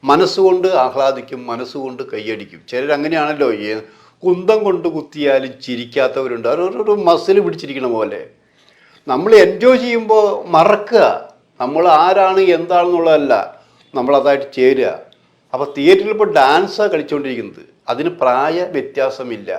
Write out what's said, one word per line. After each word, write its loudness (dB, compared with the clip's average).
മനസ്സുകൊണ്ട് 2
ആഹ്ലാദിക്കും, -4
മനസ്സുകൊണ്ട് -10
കൈയടിക്കും. -10
ചിലരങ്ങനെയാണല്ലോ, -2
ഈ -6
കുന്തം 0
കൊണ്ട് -2
കുത്തിയാലും -2
ചിരിക്കാത്തവരുണ്ട്. -4
അവരൊരു -2
മസിൽ 2
പിടിച്ചിരിക്കണ -6
പോലെ. -4
നമ്മൾ 0
എൻജോയ് 2
ചെയ്യുമ്പോൾ 2
മറക്കുക, 4
നമ്മൾ -2
ആരാണ് 2
എന്താണെന്നുള്ളതല്ല, 0
നമ്മളതായിട്ട് 0
ചേരുക. 2
അപ്പോൾ -6
തിയേറ്ററിൽ 4
ഇപ്പോൾ 0
ഡാൻസാണ് 2
കളിച്ചുകൊണ്ടിരിക്കുന്നത്, -6
അതിന് -4
പ്രായ 0
വ്യത്യാസമില്ല. -6